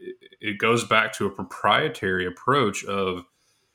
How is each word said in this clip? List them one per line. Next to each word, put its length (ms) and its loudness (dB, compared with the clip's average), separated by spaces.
it 180 -6
goes 260 2
back 300 2
to 120 -2
a 40 -4
proprietary 960 0
approach 580 0
of, 400 -4